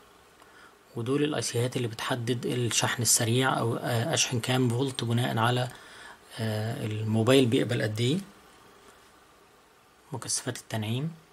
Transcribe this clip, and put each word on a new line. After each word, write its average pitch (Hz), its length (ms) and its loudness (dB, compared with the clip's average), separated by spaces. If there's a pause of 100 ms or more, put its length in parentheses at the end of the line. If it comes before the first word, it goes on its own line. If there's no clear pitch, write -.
(960)
ودول 131 280 0
الايسيهات 127 540 -2
اللي 120 100 -2
بتحدد 120 580 -4
الشحن 123 560 0
السريع 127 580 2
او، 120 160 0
آه، 135 380 -2
اشحن 123 260 0
كام 127 300 2
فولت 123 340 -2
بناءً 120 340 0
على، 123 320 2 (720)
آه، 110 460 -2
الموبايل 110 600 4
بيقبل 123 360 2
قد 107 200 -2
ايه. 139 180 2 (1900)
مكثفات 120 460 -6
التنعيم، 120 560 -4 (180)